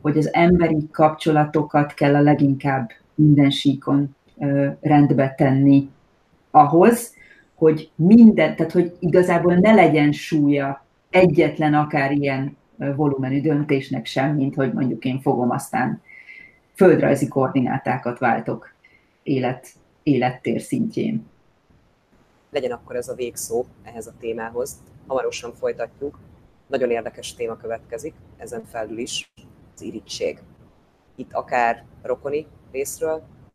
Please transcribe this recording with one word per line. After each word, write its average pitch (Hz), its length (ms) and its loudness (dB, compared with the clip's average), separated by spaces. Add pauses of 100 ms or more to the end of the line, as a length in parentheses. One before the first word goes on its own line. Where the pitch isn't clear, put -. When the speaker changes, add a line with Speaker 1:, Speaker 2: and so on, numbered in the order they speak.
Speaker 1:
hogy 151 180 0
az 147 160 -2
emberi 165 560 2
kapcsolatokat 151 1040 0
kell 143 200 2
a 147 60 4
leginkább 139 680 0 (240)
minden 147 360 4
síkon, 139 680 -2 (220)
ö, 139 300 -2 (120)
rendbe 143 560 2
tenni 139 520 4 (640)
ahhoz, 165 640 4 (400)
hogy 156 400 0
minden, 196 600 6
tehát 160 160 -4
hogy 175 260 0
igazából 175 560 2
ne 208 200 4
legyen 151 380 4
súlya 143 720 -2 (260)
egyetlen 156 640 2
akár 147 380 0
ilyen, 139 440 -4 (220)
ö, 139 160 -6
volumenű 139 460 -2
döntésnek 143 680 -2
sem, 139 280 -4
mint 139 200 -2
hogy 135 180 -2
mondjuk 120 320 -6
én 135 160 -6
fogom, 123 300 -2
aztán 135 520 -6 (720)
földrajzi 143 540 2
koordinátákat 127 880 -4
váltok 120 560 -4 (480)
élet-, 131 520 -6 (280)
élettér 123 580 -2
szintjén. - 680 -6 (1200)
Speaker 2:
Legyen 127 200 -6
akkor 120 260 -12
ez 123 120 -10
a 123 60 -10
végszó 117 500 -8 (180)
ehhez 113 240 -18
a 113 120 -20
témához. 117 640 -10 (240)
Hamarosan 120 480 -8
folytatjuk. 120 640 -10 (480)
Nagyon 127 240 -4
érdekes 117 440 -8
téma 113 220 -10
következik, 117 580 -12 (220)
ezen 113 280 -14
felül 110 340 -12
is - 340 -10 (420)
az - 80 -20
irigység. 92 560 -10 (760)
Itt - 180 -18
akár 117 520 -4 (180)
rokoni 143 440 -8 (260)
részről 160 500 -8 (320)